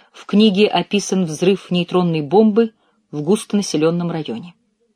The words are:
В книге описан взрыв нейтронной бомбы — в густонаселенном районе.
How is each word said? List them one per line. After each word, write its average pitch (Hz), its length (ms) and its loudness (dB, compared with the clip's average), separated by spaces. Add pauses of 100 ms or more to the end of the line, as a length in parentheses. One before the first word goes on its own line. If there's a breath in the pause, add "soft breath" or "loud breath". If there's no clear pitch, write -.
(140 soft breath)
В - 120 -20
книге 208 420 4
описан 185 580 -2
взрыв 175 460 -2
нейтронной 175 500 0
бомбы — 220 500 2 (400)
в 147 100 -8
густонаселенном 175 880 -2
районе. 160 460 -10 (400)